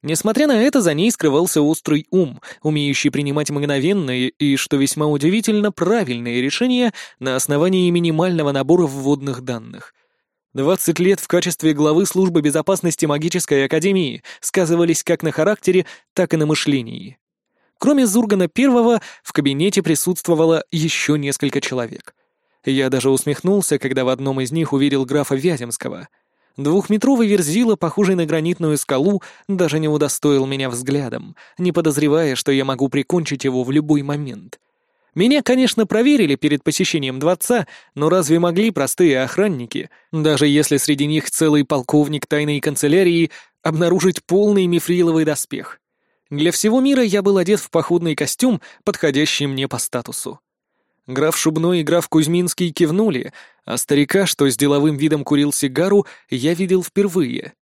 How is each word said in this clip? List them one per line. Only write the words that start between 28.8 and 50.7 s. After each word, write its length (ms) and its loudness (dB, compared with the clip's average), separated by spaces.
даже 300 0
не 100 -2
удостоил 560 0
меня 240 -4
взглядом, 680 -6
не 160 0
подозревая, 640 2
что 180 -2
я 120 2
могу 240 0
прикончить 560 -2
его 200 0
в 60 -6
любой 320 2
момент. 560 -10
Меня, 280 2
конечно, 440 2
проверили 480 2
перед 280 0
посещением 560 -2
дворца, 480 0
но 160 0
разве 300 2
могли 320 2
простые 500 2
охранники, 680 -4
даже 360 2
если 280 2
среди 300 0
них 240 -2
целый 340 2
полковник 600 0
тайной 340 -2
канцелярии, 680 2
обнаружить 640 0
полный 420 2
мифриловый 580 2
доспех? 560 -6
Для 220 0
всего 280 0
мира 220 2
я 200 0
был 160 2
одет 220 0
в 100 -16
походный 460 0
костюм, 440 -2
подходящий 600 0
мне 200 -4
по 120 -6
статусу. 600 -8